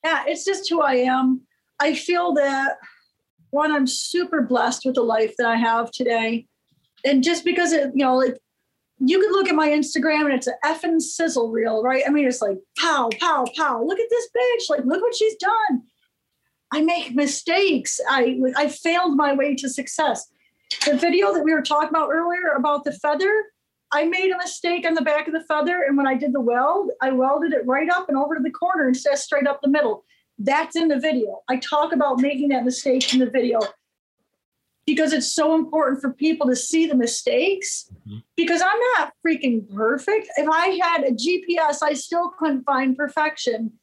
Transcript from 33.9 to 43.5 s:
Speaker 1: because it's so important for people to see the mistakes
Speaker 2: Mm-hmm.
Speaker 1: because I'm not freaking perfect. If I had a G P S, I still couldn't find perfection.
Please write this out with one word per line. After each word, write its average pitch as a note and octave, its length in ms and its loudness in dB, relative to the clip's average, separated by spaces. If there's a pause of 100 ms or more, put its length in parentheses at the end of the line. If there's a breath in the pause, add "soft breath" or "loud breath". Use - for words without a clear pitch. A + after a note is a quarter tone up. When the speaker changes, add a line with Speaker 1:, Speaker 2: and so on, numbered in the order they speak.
Speaker 1:
because D4+ 280 2
it's C4+ 200 -2
so D#4 220 2
important D4 460 0
for C4+ 120 -4
people D#4 340 0
to B3+ 80 2
see D#4+ 320 0
the D4 80 -2
mistakes B3+ 920 -2 (180)
Speaker 2:
Mm-hmm. - 120 -12 (180)
Speaker 1:
because E4+ 240 0
I'm G4+ 180 0 (180)
not D4+ 140 -2 (140)
freaking B3 500 -2
perfect. B3+ 640 -2
If D4 120 0
I F4 320 0
had E4+ 220 0
a C4+ 100 0
G E4+ 320 -2
P F4 120 0
S, D4+ 240 0
I D4+ 120 0
still E4+ 360 -4 (100)
couldn't C#4 240 0
find C4+ 320 0
perfection. C#4+ 880 -4